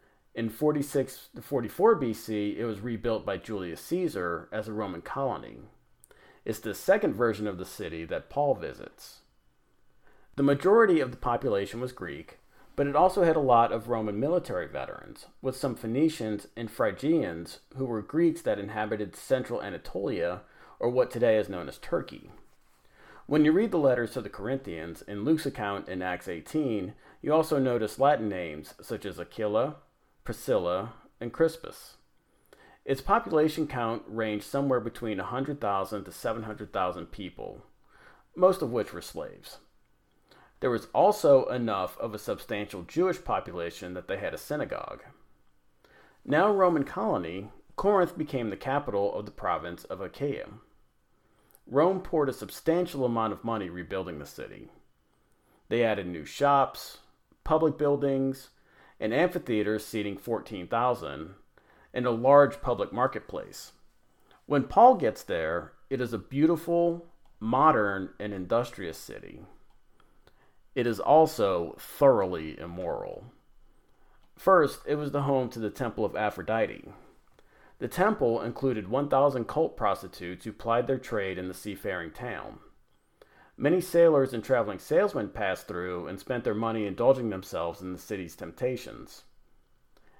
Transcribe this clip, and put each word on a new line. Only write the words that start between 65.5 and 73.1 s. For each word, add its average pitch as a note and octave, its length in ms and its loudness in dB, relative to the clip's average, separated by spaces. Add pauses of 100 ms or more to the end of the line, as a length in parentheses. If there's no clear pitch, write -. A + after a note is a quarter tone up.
it B2+ 120 -2
is A#2+ 120 -4
a A2 60 -2
beautiful, E3+ 920 2 (320)
modern, G#2+ 720 4 (100)
and G#2 120 -6
industrious F#2+ 640 -2
city. G1+ 440 -16 (1400)
It B2 100 0
is A2 140 -2
also G#2 800 4
thoroughly F#2 760 2
immoral. D#2+ 680 -6 (1120)